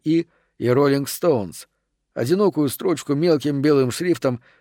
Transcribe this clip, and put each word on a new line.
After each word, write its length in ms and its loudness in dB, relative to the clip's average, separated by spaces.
И 240 0
и 80 -4
Rolling 400 2
Stones, 600 -4
одинокую 560 0
строчку 460 -4
мелким 480 0
белым 280 4
шрифтом 520 -2